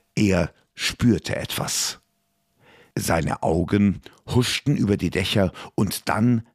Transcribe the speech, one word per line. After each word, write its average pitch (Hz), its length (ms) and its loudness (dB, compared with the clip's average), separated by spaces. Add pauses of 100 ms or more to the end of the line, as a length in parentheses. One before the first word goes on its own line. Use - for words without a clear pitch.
(140)
Er 92 380 2 (240)
spürte - 580 0
etwas. - 640 -6 (960)
Seine - 480 -2
Augen 90 580 2 (240)
huschten - 520 0
über 101 200 2
die 90 140 -2
Dächer 95 400 0 (240)
und - 340 -2
dann 113 460 2